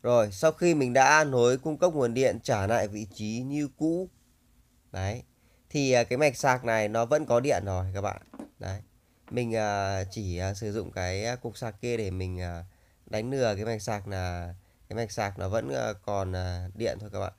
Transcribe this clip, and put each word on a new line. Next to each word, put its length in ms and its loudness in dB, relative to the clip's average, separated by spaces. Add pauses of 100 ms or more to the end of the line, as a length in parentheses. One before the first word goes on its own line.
Rồi, 300 4
sau 200 2
khi 240 4
mình 180 2
đã 300 8
nối 340 4
cung 200 -4
cấp 160 4
nguồn 200 2
điện 300 2
trả 240 0
lại 200 2
vị 260 -8
trí 280 -6
như 360 -4
cũ, 320 0 (840)
đấy, 320 -4 (460)
thì, 220 0
à, 120 6
cái 140 0
mạch 200 4
sạc 280 2
này 220 2
nó 180 2
vẫn 200 2
có 140 4
điện 260 2
rồi 280 -2
các 80 -4
bạn. 200 -4 (380)
Đấy, 220 -8 (480)
mình, 260 -2
à, 480 0
chỉ, 340 -6
à, 160 -2
sử 180 -6
dụng 200 -6
cái, 340 -4
à, 100 -2
cục 220 -10
sạc 240 -8
kia 160 0
để 140 -2
mình, 300 -4
à, 240 -8 (400)
đánh 260 -4
lừa 240 2
cái 100 -4
mạch 160 -4
sạc 260 -6
là 460 -6 (360)
cái 80 -8
mạch 140 -4
sạc 280 -4
nó 100 -4
vẫn, 200 -2
à, 240 -2 (120)
còn, 300 -2
à, 400 -6
điện 260 -4
thôi 120 -12
các 60 -6
bạn. 200 -6